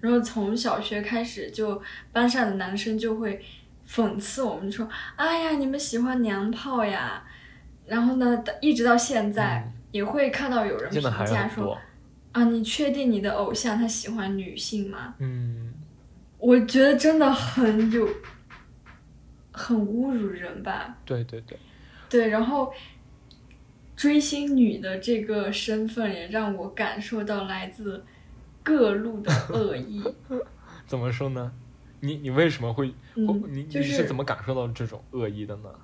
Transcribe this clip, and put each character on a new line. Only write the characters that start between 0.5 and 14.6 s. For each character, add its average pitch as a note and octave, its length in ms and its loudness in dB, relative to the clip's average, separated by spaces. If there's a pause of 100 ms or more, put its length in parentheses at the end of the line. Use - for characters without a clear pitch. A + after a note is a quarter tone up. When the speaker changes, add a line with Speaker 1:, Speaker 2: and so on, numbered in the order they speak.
Speaker 1:
小 A#3 240 0
学 G#3 220 -4
开 A3+ 240 -4
始 - 260 -10
就 G#3 300 -4 (320)
班 A#3+ 160 4
上 B3 180 2
的 G3 100 -2
男 F#3 200 -4
生 A3 220 -2
就 A3 180 -2
会 G#3+ 240 -4 (480)
讽 G3+ 320 0
刺 - 220 -2
我 A3 140 -2
们 G3 140 -6
说 A3 160 -6 (300)
，“哎 E4 280 0
呀， D#4+ 80 0
你 C#4 120 0
们 C4+ 160 -2
喜 A3+ 180 -4
欢 B3+ 220 2
娘 G#3 300 0
炮 A#3+ 340 -2
呀。” B2+ 400 -4 (600)
然 A3+ 160 -2
后 B3 140 4
呢， A#3+ 280 2 (180)
一 D4 120 4
直 A#3+ 120 2
到 A#3+ 120 8
现 A3+ 360 0
在， G3+ 340 0
Speaker 2:
嗯。 - 60 -12 (180)
Speaker 1:
也 G3+ 120 -2
会 C#4 280 2
看 C#4 180 -2
到 A#3+ 160 0
有 G3 140 -2
人 - 100 -6
评 D3 140 -2
价 C3 80 0
说， A2 160 -2
Speaker 2:
现 A2 80 2
在 - 20 2
还 G#2 60 2
有 G#2 60 0
很 - 160 -4
多。 - 140 -2 (520)
Speaker 1:
“啊， A#3+ 140 4
你 A#3 180 4
确 C#4 300 0
定 C4+ 180 2
你 G#3 100 4
的 G3+ 120 -2
偶 G#3 200 0
像 G#3+ 240 -2
他 A#3 100 2
喜 - 220 -4
欢 G3 300 -4
女 F#3+ 180 -8
性 G3+ 320 -4